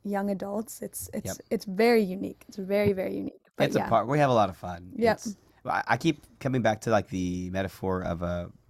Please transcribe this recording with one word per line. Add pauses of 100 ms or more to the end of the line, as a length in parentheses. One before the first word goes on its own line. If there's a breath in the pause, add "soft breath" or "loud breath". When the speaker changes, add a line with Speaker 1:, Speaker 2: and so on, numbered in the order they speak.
Speaker 1:
young
adults.
It's,
it's,
Speaker 2:
Yep. (120)
Speaker 1:
it's
very
unique.
It's
very,
very
unique. (160)
But
Speaker 2:
It's
Speaker 1:
yeah.
Speaker 2:
a
part,
we
have
a
lot
of
fun.
Speaker 1:
Yep.
Speaker 2:
It's, (280 soft breath)
I,
I
keep (140)
coming
back
to,
like,
the
metaphor
of
a (200)